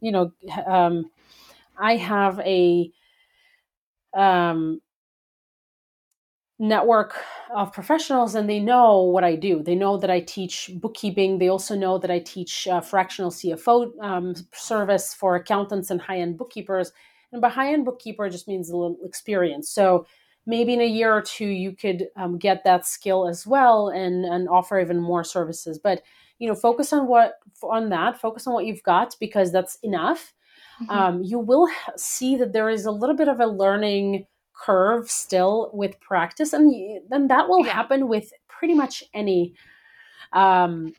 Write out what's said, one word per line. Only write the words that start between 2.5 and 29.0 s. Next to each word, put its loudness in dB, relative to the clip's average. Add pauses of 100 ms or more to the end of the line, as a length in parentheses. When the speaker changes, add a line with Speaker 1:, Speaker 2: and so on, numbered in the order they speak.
Speaker 1:
um, 2 (1800)
network 2 (400)
of -2
professionals -2
and -2
they -2
know 6
what 4
I 2
do. -2
They -2
know 0
that -2
I 2
teach -10
bookkeeping. -2
They 2
also -2
know -2
that -4
I -2
teach, -10
uh, 0
fractional -2
C -6
F -4
O, 4
um, -6 (200)
service -2
for 0
accountants -4
and -4
high-end -6
bookkeepers. -6 (380)
And -6
by 2
high-end -2
bookkeeper, -8
it -4
just -14
means -8
a -6
little -4
experience. -4
So 2 (400)
maybe 0
in 0
a 4
year 2
or 2
two, -10
you -4
could, -6
um, -6
get 0
that 4
skill -2
as -8
well 4
and, -4
and -4
offer 2
even -2
more -2
services. -8
But, 0 (380)
you -6
know, 0
focus 0
on 2
what, 4 (240)
on -4
that, -2
focus -8
on -4
what -2
you've -8
got 2